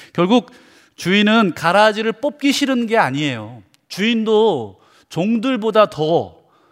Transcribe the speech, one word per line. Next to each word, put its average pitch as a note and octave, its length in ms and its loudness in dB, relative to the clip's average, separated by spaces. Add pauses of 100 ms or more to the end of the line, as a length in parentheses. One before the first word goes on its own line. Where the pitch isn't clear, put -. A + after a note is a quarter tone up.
(140)
결국 F#3+ 380 0 (440)
주인은 G#3 580 2
가라지를 G#3 580 2
뽑기 C#4 400 -2
싫은 B3 360 -2
게 A3+ 100 0
아니에요. B2+ 680 -4 (240)
주인도 G#3+ 920 0 (280)
종들보다 A3 800 0
더, D3+ 480 -2 (340)